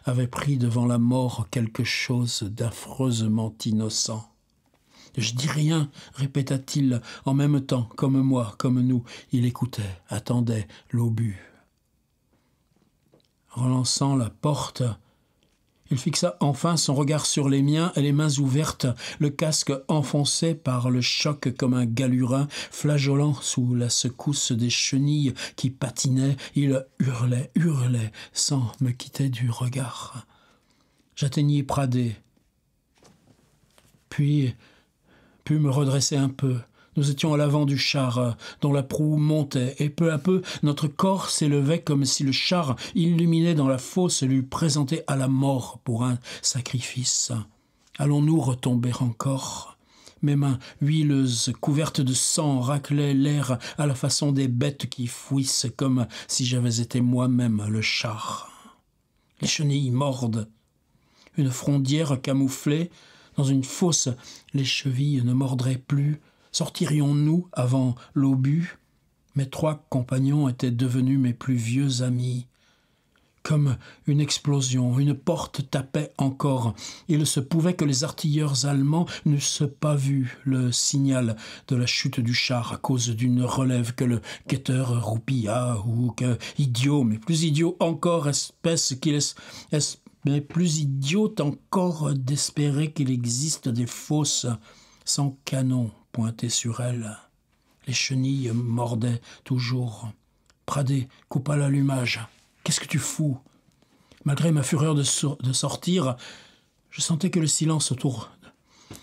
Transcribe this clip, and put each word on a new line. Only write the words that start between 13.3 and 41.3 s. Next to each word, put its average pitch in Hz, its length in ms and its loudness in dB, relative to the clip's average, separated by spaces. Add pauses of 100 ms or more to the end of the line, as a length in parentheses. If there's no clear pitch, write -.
Relançant 127 640 0
la 120 140 -2
porte, 135 540 -4 (1040)
il 139 80 0
fixa 175 440 0
enfin 160 340 2
son 147 180 0
regard 143 320 0
sur 143 220 0
les 139 160 4
miens 156 320 2
et 147 60 0
les 143 100 2
mains 147 280 2
ouvertes, 139 480 0 (320)
le 147 100 2
casque 156 420 -2 (160)
enfoncé 156 640 2
par 127 360 -2
le 127 100 4
choc 123 560 0
comme 127 180 2
un 123 120 2
galurin, 127 640 2
flageolant 143 840 2
sous 123 380 0
la 120 160 0
secousse - 640 -2
des 123 180 2
chenilles 139 640 2 (220)
qui - 140 -2
patinaient. 131 640 0 (200)
Il 139 300 2 (140)
hurlait, 123 560 0
hurlait, 127 560 2 (220)
sans 131 360 0 (120)
me 127 100 2
quitter 135 380 -4
du 123 200 -2
regard. 123 760 -6 (880)
J'atteignis 147 480 2
Pradé, 127 540 0 (1900)
puis 143 440 2 (920)
pus 151 120 0
me 147 120 2
redresser 139 480 0
un 135 100 2
peu. 131 320 -2 (380)
Nous 143 140 2
étions 151 220 0
à 147 40 2
l'avant 147 280 2
du 139 120 0
char, 127 400 0
euh, 123 140 0 (280)
dont 147 140 2
la 139 100 2
proue 151 340 0
montait, 147 600 2
et 147 120 0
peu 165 220 2
à 156 60 0
peu, 185 240 2 (220)
notre 147 240 0
corps 190 420 0
s'élevait 147 520 2